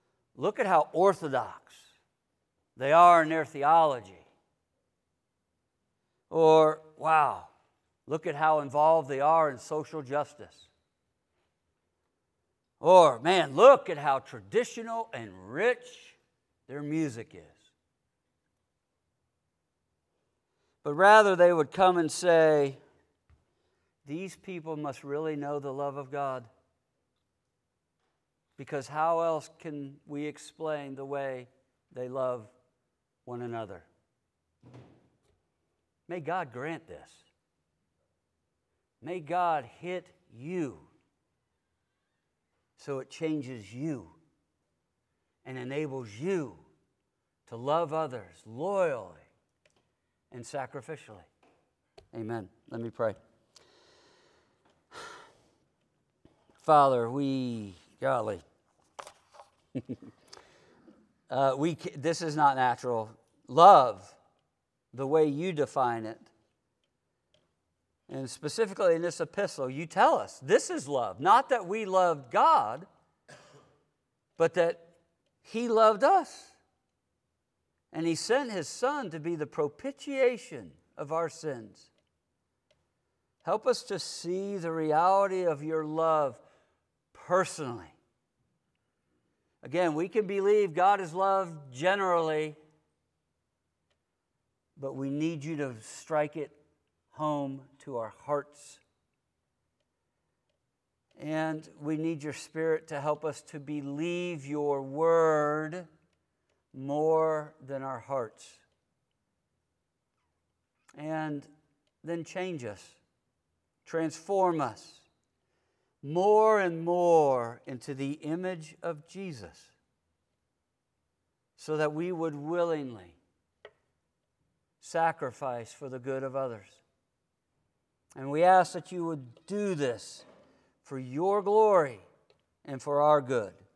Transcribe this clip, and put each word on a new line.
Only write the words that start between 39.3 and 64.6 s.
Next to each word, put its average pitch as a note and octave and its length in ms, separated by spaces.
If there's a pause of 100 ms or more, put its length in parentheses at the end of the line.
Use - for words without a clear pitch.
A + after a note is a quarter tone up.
hit F3 420 (240)
you C3 560 (1900)
so C3+ 220
it B2+ 100
changes C3 640
you B2 400 (1300)
and B2+ 120
enables C3 540
you C3 520 (840)
to - 80
love C#3+ 360
others B2+ 540
loyally C3 760 (1120)
and A#2+ 120
sacrificially. B2+ 800 (880)
Amen. A2 360 (200)
Let A#2 120
me A#2 80
pray. G#2+ 260 (3250)
Father, C3+ 580
we, B2 640 (260)
golly, A2 420 (1300)
<laughs> B2+ 80 (1500)
uh, C3+ 280
we D#3 180
ca-, - 200
this D#3 260
is D#3 140
not C#3+ 220
natural. A#2+ 520 (380)
Love, C3+ 640 (800)